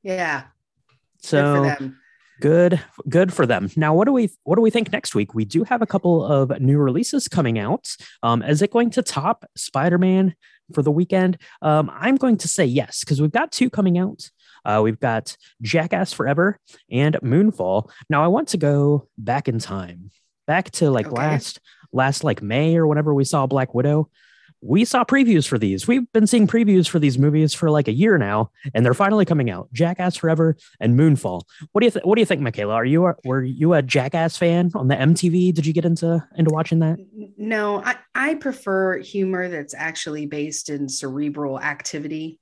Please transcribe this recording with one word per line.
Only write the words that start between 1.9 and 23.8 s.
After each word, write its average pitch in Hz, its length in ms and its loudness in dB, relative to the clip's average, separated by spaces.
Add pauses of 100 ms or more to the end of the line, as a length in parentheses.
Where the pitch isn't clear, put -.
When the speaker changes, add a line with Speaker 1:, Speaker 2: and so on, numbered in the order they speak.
Speaker 2:
good, 170 400 4 (260)
good 180 260 2
for 143 120 2
them. 101 300 0
Now, 156 180 2
what 190 120 4
do 277 80 2
we, 233 180 0 (140)
what 170 100 0
do 233 80 4
we 220 80 4
think 233 200 -2
next - 220 -6
week? 104 220 -2
We 110 100 -2
do 160 180 0
have 233 200 0
a - 40 -2
couple 175 380 0
of 139 340 0
new 139 200 2
releases 151 480 0
coming 117 320 0
out. 127 280 -4 (360)
Um, 117 180 2
is 151 220 0
it 202 80 -2
going 233 200 2
to - 120 -2
top 170 420 -4 (100)
Spider-Man 180 800 0 (400)
for 151 80 0
the 147 100 2
weekend? 180 460 0 (240)
Um, 151 320 0
I'm 247 240 0
going 247 200 2
to - 120 -8
say 175 160 0
yes, - 400 -4
'cause 143 160 -2
we've 151 100 0
got 302 220 -2
two 254 160 0
coming 185 280 0
out. 190 320 -6 (360)
Uh, 107 180 2
we've 110 160 0
got 113 380 -4 (240)
Jackass 165 500 -2
Forever 165 480 0 (320)
and 147 320 2
Moonfall. 117 680 0 (200)
Now, 147 120 2
I 165 60 2
want 254 220 0
to 202 80 -4
go 143 500 0 (100)
back 110 300 -4
in 113 120 -2
time, 92 520 -12 (340)
back 175 260 -2
to, 151 200 2
like, 113 160 0
Speaker 1:
Okay. 120 80 -8
Speaker 2:
last, 143 460 -4 (320)
last, 135 320 -2
like, 117 160 -2
May 143 340 0
or 165 100 2
whenever 151 280 0
we 139 100 2
saw 135 240 0
Black 131 260 -2
Widow. 147 360 0 (500)